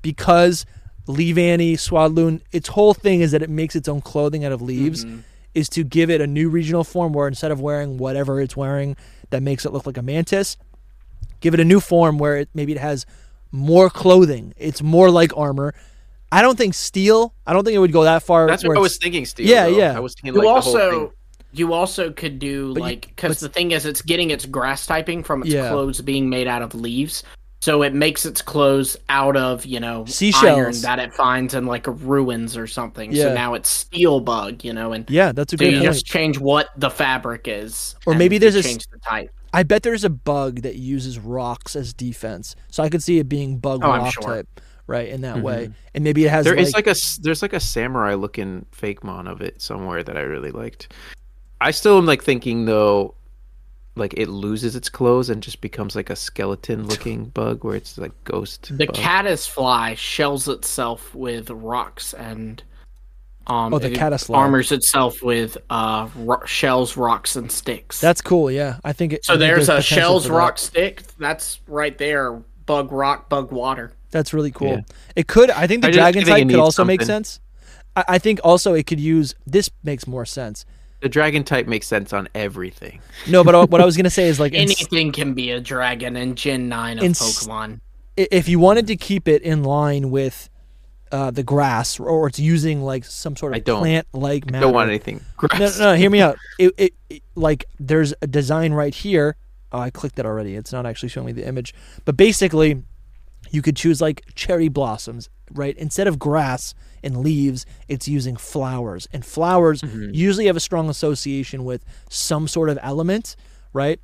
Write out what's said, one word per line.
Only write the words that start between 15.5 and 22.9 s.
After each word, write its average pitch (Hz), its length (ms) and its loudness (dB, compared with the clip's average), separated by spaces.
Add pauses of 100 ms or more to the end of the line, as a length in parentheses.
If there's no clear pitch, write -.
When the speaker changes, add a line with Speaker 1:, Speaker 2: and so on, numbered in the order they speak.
Speaker 1:
I 185 120 6
don't 247 160 4
think 202 160 0
steel, 220 600 2 (120)
I 151 80 -2
don't 196 100 4
think 220 100 0
it 202 40 4
would 185 140 6
go 160 120 6
that 160 180 4
far 165 240 4
Speaker 3:
That's 175 160 2
what 175 80 0
Speaker 1:
where - 60 4
Speaker 3:
I 202 40 6
Speaker 1:
it's 185 140 4
Speaker 3:
was - 40 -10
thinking, 175 260 -4
steel, - 220 -4
Speaker 1:
Yeah, 220 220 8
Speaker 3:
though. 180 100 4
Speaker 1:
yeah. 156 180 4
Speaker 3:
I 113 40 -6
was 123 140 -8
thinking, 131 200 -10
Speaker 2:
You 202 120 4
Speaker 3:
like, 233 100 6
the 254 40 6 (100)
whole 240 80 4
Speaker 2:
also, 190 120 4
Speaker 3:
thing. 156 200 -4 (420)
Speaker 2:
you 165 200 -2
also 175 400 -2
could 143 260 -8
do, 139 360 -6
Speaker 1:
But 127 60 -4
you, - 20 -6
Speaker 2:
like, - 340 -10